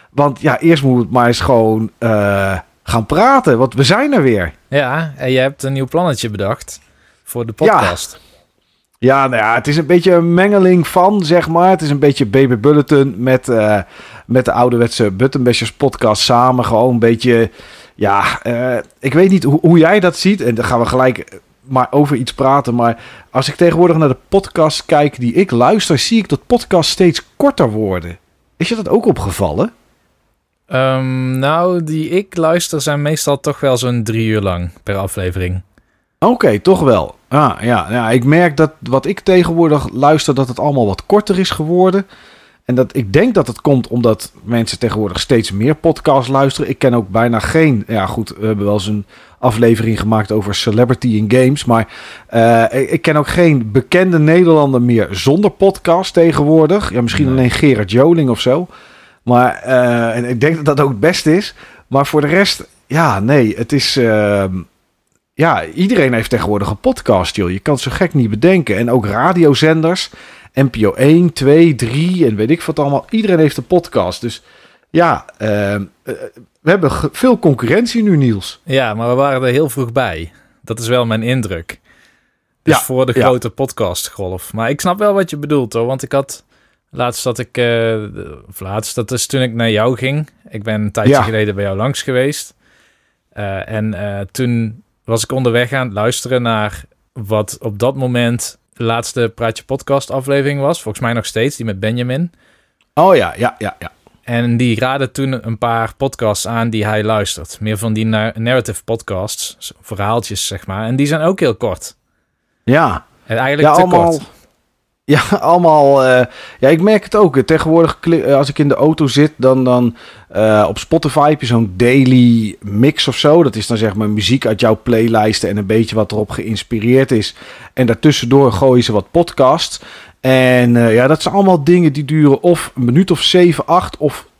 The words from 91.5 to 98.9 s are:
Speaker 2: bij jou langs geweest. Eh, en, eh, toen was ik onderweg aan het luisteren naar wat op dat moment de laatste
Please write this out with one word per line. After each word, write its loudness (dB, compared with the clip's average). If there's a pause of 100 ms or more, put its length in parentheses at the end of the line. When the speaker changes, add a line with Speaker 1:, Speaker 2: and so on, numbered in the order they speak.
Speaker 2:
bij -4
jou -4
langs -4
geweest. -4 (760)
Eh, -10
en, -4
eh, -8
toen -4 (200)
was -4
ik -10
onderweg -2
aan -4
het -10
luisteren -2
naar -4 (300)
wat -4
op -8
dat 0
moment -4 (160)
de -10
laatste -4